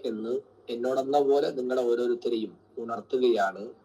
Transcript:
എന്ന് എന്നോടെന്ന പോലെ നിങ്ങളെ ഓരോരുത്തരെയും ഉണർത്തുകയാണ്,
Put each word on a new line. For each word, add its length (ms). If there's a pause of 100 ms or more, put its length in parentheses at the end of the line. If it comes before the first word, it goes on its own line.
എന്ന് 340 (300)
എന്നോടെന്ന 500
പോലെ 320
നിങ്ങളെ 320
ഓരോരുത്തരെയും 720 (200)
ഉണർത്തുകയാണ്, 960 (120)